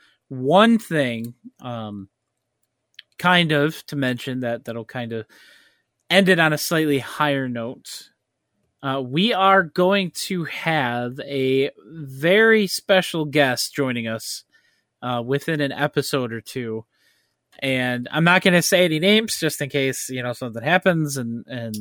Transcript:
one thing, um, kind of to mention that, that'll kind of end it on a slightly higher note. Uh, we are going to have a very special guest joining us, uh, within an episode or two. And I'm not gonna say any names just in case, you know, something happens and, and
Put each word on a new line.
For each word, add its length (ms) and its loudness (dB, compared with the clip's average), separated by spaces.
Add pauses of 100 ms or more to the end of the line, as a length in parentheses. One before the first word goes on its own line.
(280)
one 500 4
thing, 560 -2 (260)
um, 500 -10 (1080)
kind 340 4
of 360 0
to 80 -10
mention 460 -4
that, 240 -6
that'll 200 -10
kind 260 -10
of 140 -8 (880)
end 180 6
it 100 6
on 140 4
a 60 -2
slightly 400 0
higher 500 -2
note. 640 -10 (720)
Uh, 200 -2
we 300 0
are 300 6
going 480 2
to 320 -4
have 760 -2
a 500 0 (160)
very 800 2
special 580 0
guest 480 2
joining 340 -2
us, 360 -8 (580)
uh, 240 -4
within 340 -2
an 120 -2
episode 600 -2
or 100 -8
two. 440 -8 (760)
And 520 -2
I'm 120 0
not 180 6
gonna 200 4
say 240 4
any 120 0
names 400 2
just 240 -2
in 80 -6
case, 400 -2
you 140 -6
know, 100 -4
something 300 -10
happens 540 -2
and, 300 -8
and 340 -10